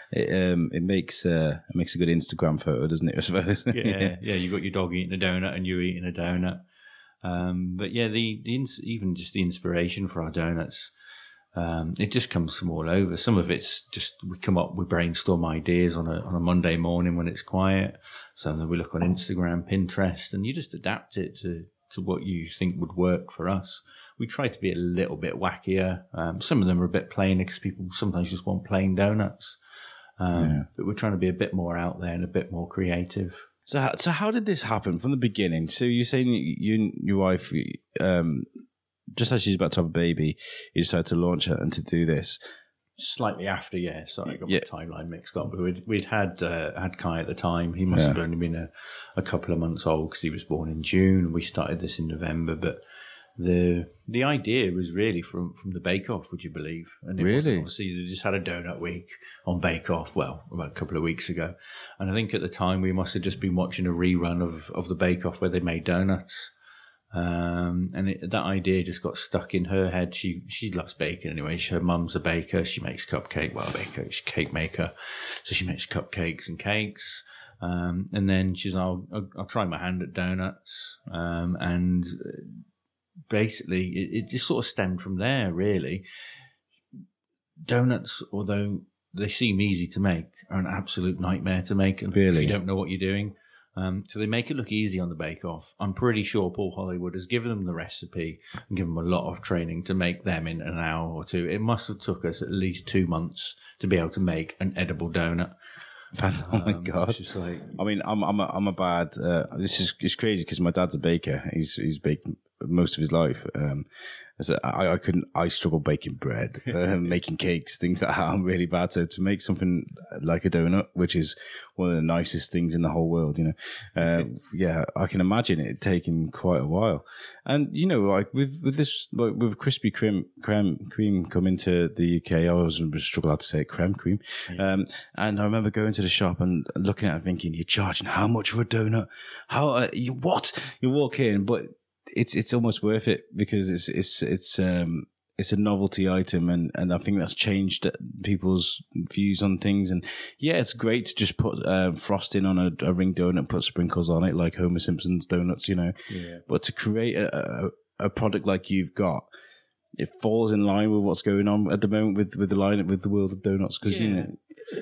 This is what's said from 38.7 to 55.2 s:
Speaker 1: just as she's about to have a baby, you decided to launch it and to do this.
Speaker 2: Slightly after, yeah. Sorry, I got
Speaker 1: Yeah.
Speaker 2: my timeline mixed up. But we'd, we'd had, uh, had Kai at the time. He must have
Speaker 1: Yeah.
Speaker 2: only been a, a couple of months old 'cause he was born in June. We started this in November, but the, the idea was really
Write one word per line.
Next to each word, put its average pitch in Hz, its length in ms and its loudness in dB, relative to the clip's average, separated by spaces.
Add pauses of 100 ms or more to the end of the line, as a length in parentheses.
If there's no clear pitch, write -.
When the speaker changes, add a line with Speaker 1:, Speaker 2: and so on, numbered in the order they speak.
Speaker 1:
just - 160 2
as 117 120 2
she's 98 120 4
about 87 180 2
to - 80 2
have 85 60 2
a - 20 -2
baby, 80 480 2 (360)
you 85 100 2
decided 85 240 2
to 87 80 0
launch 87 320 2
it 82 120 0
and 80 140 0
to - 80 -4
do 85 240 2
this. 78 340 0 (580)
Speaker 2:
Slightly 101 500 -4
after, 92 300 -4
yeah. 87 300 -4
Sorry, - 260 -8
I - 40 -10
got 90 120 -8
Speaker 1:
Yeah. 92 100 4 (140)
Speaker 2:
my 82 120 -10
timeline 82 240 -10
mixed 85 280 -12
up. 76 140 -4
But 92 100 -6
we'd, 90 260 -2
we'd 104 180 0
had, 98 380 0
uh, 80 360 -2
had 92 180 -4
Kai 82 240 -2
at 78 60 -6
the 62 60 -6
time. 85 400 0
He 90 120 0
must 82 220 4
have 71 100 4
Speaker 1:
Yeah. 85 60 0
Speaker 2:
only 82 140 -2
been 85 180 0
a, 80 140 -6 (460)
a 95 60 2
couple - 320 -2
of 82 60 2
months 82 280 -2
old 80 240 2
'cause - 100 -10
he 82 80 -2
was 76 140 -6
born 80 260 -2
in 80 140 -4
June. 95 480 6
We 85 120 0
started 80 360 -2
this 90 180 -6
in 80 100 -4
November, 80 480 -2
but 82 280 -4 (540)
the, 87 520 4 (200)
the 120 160 2
idea 127 480 2
was 87 180 -2
really 95 300 2